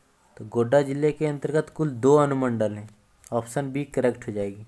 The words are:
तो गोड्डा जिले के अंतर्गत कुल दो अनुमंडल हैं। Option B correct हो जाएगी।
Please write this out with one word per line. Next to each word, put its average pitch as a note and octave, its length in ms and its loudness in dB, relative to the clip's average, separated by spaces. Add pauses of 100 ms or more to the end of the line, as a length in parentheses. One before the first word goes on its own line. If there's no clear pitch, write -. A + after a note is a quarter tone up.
(360)
तो A2+ 100 -14
गोड्डा A#2+ 340 2
जिले C#3+ 300 0
के D3+ 140 -4
अंतर्गत D3 440 -2
कुल D#3 220 -2
दो C3 260 6
अनुमंडल B2+ 560 2
हैं। G#2 140 -12 (440)
Option A#2+ 400 -4
B C#3 140 -4
correct B2 420 -2
हो A2 60 -6
जाएगी। G2+ 340 -8